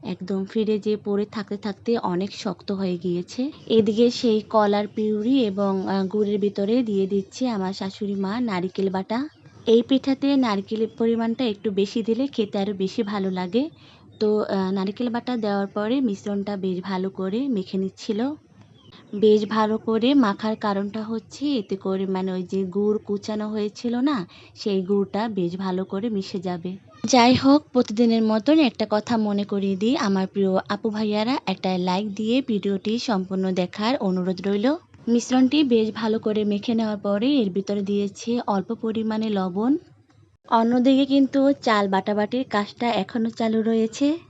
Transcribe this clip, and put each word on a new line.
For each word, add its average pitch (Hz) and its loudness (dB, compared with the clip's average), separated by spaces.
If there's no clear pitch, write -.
একদম 185 -6
ফ্রিজে 214 -2
পড়ে 208 -2
থাকতে 208 -8
থাকতে 208 -6
অনেক 185 -2
শক্ত - -8
হয়ে 190 -2
গিয়েছে। 180 -4
এদিকে 226 4
সেই 226 0
কলার 208 2
পিউরি 214 0
এবং, 196 -2
আহ, 196 0
গুড়ের 208 0
ভিতরে 202 0
দিয়ে 196 0
দিচ্ছে 196 -2
আমার 196 -2
শাশুড়ি 196 -6
মা 196 -2
নারিকেল 190 -2
বাটা। 190 -4
এই 226 6
পিঠাতে 269 0
নারকেলের 220 0
পরিমাণটা 233 0
একটু 214 -2
বেশি 196 0
দিলে 226 0
খেতে 220 -4
আরও 196 -2
বেশি 190 -2
ভালো 202 -2
লাগে। 185 -2
তো, 214 4
আহ, 190 -2
নারকেল 202 -2
বাটা 240 -4
দেওয়ার 202 0
পরে 208 -2
মিশ্রণটা 202 -4
বেশ 185 -2
ভালো 190 -4
করে 190 -4
মেখে 196 -2
নিচ্ছিল। 190 -4
বেশ 214 6
ভালো 214 2
করে 226 0
মাখার 220 2
কারণটা 202 -2
হচ্ছে 220 -8
এতে 196 -4
করে 190 -2
মানে 190 -2
ওই 185 -4
যে 190 -2
গুড় 202 0
কুচানো 214 -4
হয়েছিল 214 -4
না, 269 2
সেই 196 0
গুড়টা 202 0
বেশ 185 -2
ভালো 185 -2
করে 196 -4
মিশে 196 -6
যাবে। 180 -6
যাই 247 6
হোক, 269 6
প্রতিদিনের 226 2
মতন 220 4
একটা 226 2
কথা 214 0
মনে 208 0
করিয়ে 196 -2
দিই, 220 2
আমার 196 2
প্রিয় 196 0
আপু 208 -2
ভাইয়ারা, 214 -2
একটা 185 -2
লাইক 185 0
দিয়ে 220 0
ভিডিওটি 202 -2
সম্পূর্ণ 190 -2
দেখার 190 -2
অনুরোধ 185 -2
রইল। 202 0
মিশ্রণটি 254 2
বেশ 233 4
ভালো 220 -2
করে 214 -2
মেখে 208 -2
নেওয়ার 214 0
পরে 202 0
এর 214 2
ভিতরে 196 -2
দিয়েছি 202 -2
অল্প 196 0
পরিমাণে 220 -2
লবণ। 196 0
অন্যদিকে 247 4
কিন্তু 269 4
চাল 208 2
বাটাবাটির 208 0
কাজটা 214 -2
এখনও 226 -2
চালু 220 0
রয়েছে। 220 0